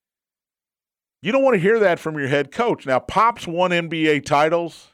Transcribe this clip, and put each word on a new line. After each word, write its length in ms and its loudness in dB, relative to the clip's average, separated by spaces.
You 80 -4
don't 140 2
wanna 140 2
hear 200 2
that 220 2
from 180 -8
your 80 -4
head 240 -2
coach. 340 -2
Now, 140 0
Pop's 480 -2
won 260 -2
N 160 -2
B 200 -2
A 120 2
titles. 720 -2